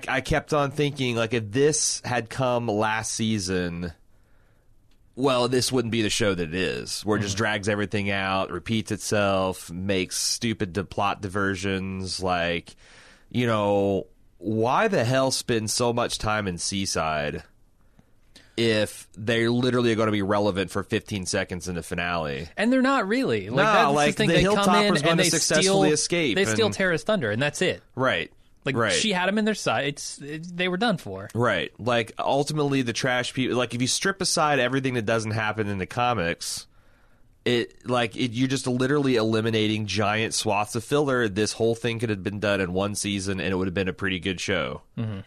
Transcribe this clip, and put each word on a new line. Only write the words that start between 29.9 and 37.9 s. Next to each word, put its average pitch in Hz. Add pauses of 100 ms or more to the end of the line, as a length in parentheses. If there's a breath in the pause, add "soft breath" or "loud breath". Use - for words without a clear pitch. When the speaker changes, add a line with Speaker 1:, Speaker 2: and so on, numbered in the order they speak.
Speaker 2:
It, 156
they 180
were 180
done 202
for. 98
Speaker 1:
Right. 107
Like, 117
ultimately, 143
the 117
trash 123
people, 117
like, 123
if 120
you 127
strip -
aside 151
everything 127
that 117
doesn't 113
happen 107
in 101
the 90
comics, 113 (800 soft breath)
it, 120
like, 120